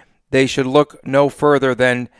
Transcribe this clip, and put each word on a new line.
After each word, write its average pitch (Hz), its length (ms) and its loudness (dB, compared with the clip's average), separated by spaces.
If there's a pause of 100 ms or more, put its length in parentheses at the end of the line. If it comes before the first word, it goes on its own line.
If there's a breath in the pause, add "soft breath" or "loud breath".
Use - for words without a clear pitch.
(300 soft breath)
they 135 160 2
should 135 180 -4
look 139 420 -2
no 139 220 0
further 135 460 0
than 123 340 -2 (120 soft breath)